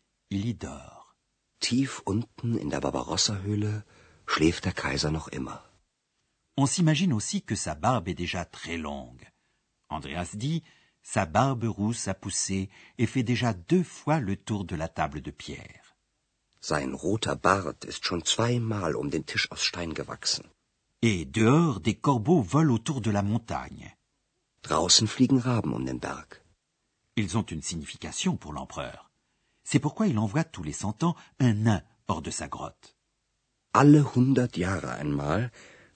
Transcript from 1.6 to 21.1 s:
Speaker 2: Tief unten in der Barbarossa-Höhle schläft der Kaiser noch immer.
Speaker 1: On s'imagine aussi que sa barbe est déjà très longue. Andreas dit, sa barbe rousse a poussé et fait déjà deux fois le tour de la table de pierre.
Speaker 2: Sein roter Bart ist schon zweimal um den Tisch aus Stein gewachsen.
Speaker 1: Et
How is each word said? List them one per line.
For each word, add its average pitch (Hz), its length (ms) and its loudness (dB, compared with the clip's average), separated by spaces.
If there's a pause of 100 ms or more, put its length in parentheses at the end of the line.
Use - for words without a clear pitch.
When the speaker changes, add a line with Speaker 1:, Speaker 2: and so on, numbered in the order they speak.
Speaker 2:
Tief 127 460 0
unten 113 500 -2
in 71 140 -4
der 73 100 -2
Barbarossa-Höhle 101 1040 -2 (420)
schläft - 380 2
der - 80 0
Kaiser 69 380 -2
noch 78 180 -4
immer. - 360 -10 (920)
Speaker 1:
On 135 100 4
s'imagine 156 460 4
aussi 117 300 -2
que 110 140 -4
sa - 180 -4
barbe 92 340 0
est 87 60 -2
déjà 87 300 -4
très - 320 -10
longue. 69 500 -10 (600)
Andreas 78 460 -6
dit, 147 280 -2 (400)
sa - 240 0
barbe 113 380 2
rousse 110 420 0
a 98 80 -2
poussé 95 560 -4 (280)
et 117 80 2
fait 127 180 0
déjà 120 300 2
deux 160 280 2
fois 156 380 -2
le 98 160 -2
tour 101 280 -4
de 87 120 -6
la 80 120 -4
table 76 320 -4
de 71 100 -12
pierre. - 680 -16 (640)
Speaker 2:
Sein 73 340 -2
roter 98 400 -2
Bart 92 500 0
ist - 200 -10
schon 85 200 -2
zweimal 110 720 0
um 71 160 -4
den 76 160 -2
Tisch - 240 -4
aus - 140 -6
Stein 82 300 -4
gewachsen. - 500 -6 (600)
Speaker 1:
Et 95 220 2